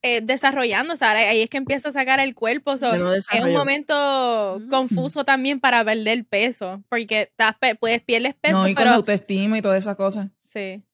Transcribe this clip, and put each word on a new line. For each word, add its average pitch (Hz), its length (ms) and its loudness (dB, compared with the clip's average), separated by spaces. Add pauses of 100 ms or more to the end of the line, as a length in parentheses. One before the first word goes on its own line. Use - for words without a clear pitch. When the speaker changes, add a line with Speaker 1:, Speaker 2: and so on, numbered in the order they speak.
Speaker 1:
eh, 240 220 0
desarrollando, 262 720 0
o - 20 -8
sea, 233 160 2
ahí 220 300 2
es 226 80 -4
que 277 80 -6
empieza 277 320 -4
a - 20 -14
sacar 262 280 0
el 269 140 -2
cuerpo, 262 440 -2
so, 247 140 0
Speaker 2:
Pleno 180 200 0
Speaker 1:
es 196 200 -2
un 226 100 0
Speaker 2:
desarrollo. 170 100 0
Speaker 1:
momento 277 1040 0
Speaker 3:
Ujú. 214 140 -12
Speaker 1:
confuso 262 560 -2
también 269 340 2
para 240 240 4
perder 220 400 0
peso, 202 640 -4
porque 220 340 -2
estás 220 360 0
pe-, 247 160 2
puedes, 233 280 0
pierdes 247 320 0
peso, - 260 0
Speaker 4:
No, 190 80 2
y 196 60 0
con 277 60 0
Speaker 1:
pero 247 100 6
Speaker 4:
la 240 60 6
autoestima 208 640 0
y 208 40 -4
todas 196 160 2
esas 196 180 -4
cosas. 196 420 -4
Speaker 1:
Sí. 196 440 -12 (120)